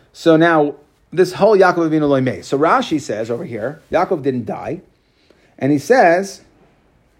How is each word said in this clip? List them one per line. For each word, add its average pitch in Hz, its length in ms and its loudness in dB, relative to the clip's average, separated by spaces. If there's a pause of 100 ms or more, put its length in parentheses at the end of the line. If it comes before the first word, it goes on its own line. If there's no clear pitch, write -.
(140)
so 160 240 2
now 156 380 2 (360)
this 180 220 0
whole 196 240 4
Yaakov 170 320 2
Avinu 151 180 0
Lo 139 140 2
Mei. 127 200 -4
So - 160 -6
Rashi 247 440 0
says 110 300 -6
over 165 120 -6
here, 123 380 -10 (100)
Yaakov 170 300 -2
didn't 127 240 -4
die, 147 360 -10 (760)
and 135 140 -2
he 147 80 2
says, 190 600 2 (800)